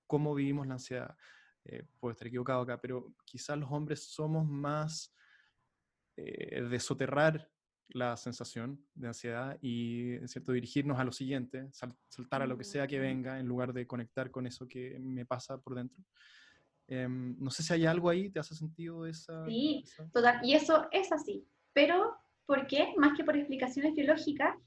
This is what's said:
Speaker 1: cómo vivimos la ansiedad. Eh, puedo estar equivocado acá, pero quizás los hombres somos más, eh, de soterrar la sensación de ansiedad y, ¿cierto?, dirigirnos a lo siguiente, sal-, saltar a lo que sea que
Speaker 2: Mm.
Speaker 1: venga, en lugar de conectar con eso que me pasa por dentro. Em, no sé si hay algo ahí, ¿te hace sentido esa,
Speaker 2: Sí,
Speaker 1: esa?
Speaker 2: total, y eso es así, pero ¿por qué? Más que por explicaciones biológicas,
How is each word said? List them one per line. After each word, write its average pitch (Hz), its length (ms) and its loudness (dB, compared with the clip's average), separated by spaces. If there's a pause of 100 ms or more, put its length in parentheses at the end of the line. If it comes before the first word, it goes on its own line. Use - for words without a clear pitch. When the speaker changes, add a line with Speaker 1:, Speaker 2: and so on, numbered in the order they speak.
Speaker 1:
cómo 151 280 2
vivimos 139 340 0
la 131 60 -4
ansiedad. 127 420 -8 (480)
Eh, - 180 -12 (160)
puedo 120 140 -4
estar 117 160 -12
equivocado 123 320 0
acá, 120 200 -4
pero 123 340 -8 (100)
quizás 147 340 -8
los 139 140 -6
hombres 147 320 -4
somos 156 420 -2
más, 151 680 -4 (1040)
eh, - 460 -6
de 120 160 -2
soterrar 143 720 2 (380)
la 123 280 -2
sensación 123 680 -8 (100)
de 123 140 -8
ansiedad 120 520 -6
y, 120 560 -4 (100)
¿cierto?, 127 260 -4
dirigirnos 127 460 0
a 131 60 2
lo 120 80 -2
siguiente, 131 600 -6
sal-, 127 220 -12 (140)
saltar 135 340 -4
a 131 40 0
lo 127 100 -2
que 107 80 -10
sea 139 220 -2
que 139 120 -2
Speaker 2:
Mm. 135 40 0
Speaker 1:
venga, 131 380 -2
en 131 60 -4
lugar 123 260 -2
de 123 140 -4
conectar 123 440 -6
con 127 160 -6
eso 123 220 -10
que 127 320 -10
me 127 260 -6
pasa 127 320 -6
por 131 160 -10
dentro. 123 280 -8 (840)
Em, 127 520 -4
no 135 120 -4
sé 160 120 -6
si 160 100 0
hay 165 140 4
algo 170 240 4
ahí, 190 200 0
¿te 160 100 -4
hace 156 140 -10
sentido 165 520 -8
esa, 160 400 -10
Speaker 2:
Sí, 262 380 0
Speaker 1:
esa? - 260 -16
Speaker 2:
total, 240 340 8
y 269 100 6
eso 311 380 8
es 381 200 2
así, 202 340 -4 (260)
pero 349 440 6 (300)
¿por 269 200 2
qué? - 320 4
Más 294 180 8
que 311 80 0
por 294 120 4
explicaciones 277 580 0
biológicas, 294 600 4 (120)